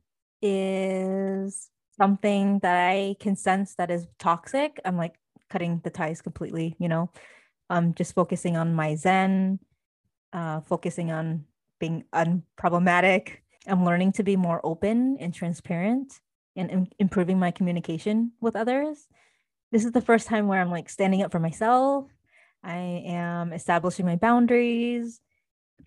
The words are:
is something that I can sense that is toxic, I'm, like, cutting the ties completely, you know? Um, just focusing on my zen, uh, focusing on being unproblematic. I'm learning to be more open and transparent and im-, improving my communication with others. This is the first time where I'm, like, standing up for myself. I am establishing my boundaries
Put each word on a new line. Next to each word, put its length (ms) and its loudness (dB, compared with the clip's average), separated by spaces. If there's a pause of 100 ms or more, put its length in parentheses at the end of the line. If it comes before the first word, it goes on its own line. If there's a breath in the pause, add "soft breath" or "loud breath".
(420)
is 1300 -2 (260)
something 640 2
that 300 2
I 300 -2
can 160 -2
sense 400 -2
that 140 -4
is 160 -4 (120)
toxic, 680 -2
I'm, 120 -2
like, 180 -4 (340)
cutting 360 -4
the 60 -6
ties 320 -6
completely, 560 -6
you 100 -2
know? 220 0 (600 loud breath)
Um, 240 2
just 200 -4
focusing 420 0
on 180 0
my 200 0
zen, 640 2 (720)
uh, 280 -6
focusing 500 -4
on 340 -4 (360)
being 320 -4
unproblematic. 1300 2 (260)
I'm 180 2
learning 280 2
to 100 -2
be 140 2
more 280 0
open 560 0
and 140 -6
transparent 840 -4 (340)
and 160 -4
im-, 180 0 (100)
improving 400 2
my 120 2
communication 880 -2
with 160 -2
others. 520 -4 (640)
This 120 4
is 80 -2
the 80 2
first 280 2
time 200 2
where 120 2
I'm, 100 0
like, 180 -6
standing 340 2
up 100 -2
for 80 0
myself. 680 2 (560 soft breath)
I 440 -6
am 460 -4
establishing 540 0
my 100 2
boundaries 1040 2 (680)